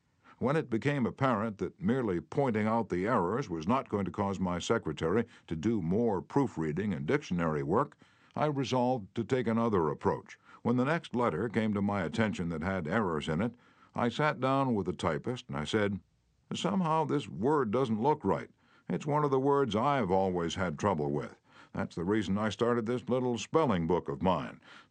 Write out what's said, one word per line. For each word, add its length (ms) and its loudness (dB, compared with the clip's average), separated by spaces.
When 160 2
it 160 -2
became 340 0
apparent 540 0
that 200 -4
merely 400 0
pointing 460 0
out 240 0
the 160 0
errors 420 2
was 200 -6
not 220 2
going 160 0
to 60 -4
cause 280 -2
my 180 -2
secretary 680 0
to 100 -6
do 280 0
more 360 2
proofreading 760 -2
and 100 -6
dictionary 560 0
work, 340 0
I 100 0
resolved 680 -2
to 80 -2
take 220 0
another 440 2
approach. 500 -2
When 140 2
the 80 2
next 280 -2
letter 360 0
came 260 0
to 60 0
my 200 0
attention 480 0
that 140 -4
had 240 -2
errors 400 0
in 140 0
it, 120 -2
I 160 0
sat 300 0
down 340 2
with 120 0
the 80 -2
typist 560 -4
and 80 -6
I 80 -2
said, 340 0
'Somehow 500 0
this 240 -2
word 420 2
doesn't 320 0
look 220 2
right. 260 0
It's 160 -4
one 180 2
of 80 2
the 80 4
words 360 2
I've 360 2
always 440 0
had 240 -2
trouble 320 0
with. 260 -4
That's 220 -6
the 80 -4
reason 340 0
I 120 0
started 360 0
this 220 -4
little 300 0
spelling 480 2
book 240 0
of 120 0
mine.' 380 0